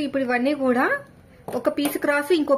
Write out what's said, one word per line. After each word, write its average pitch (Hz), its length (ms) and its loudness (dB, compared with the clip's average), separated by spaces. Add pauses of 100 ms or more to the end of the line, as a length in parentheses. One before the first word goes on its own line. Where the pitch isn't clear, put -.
ఇప్పుడు 269 200 -2
ఇవన్నీ 247 280 0 (100)
కూడా 254 220 2 (720)
ఒక - 80 0 (100)
piece 285 280 -2
cross, 294 340 0
ఇంకో 285 180 2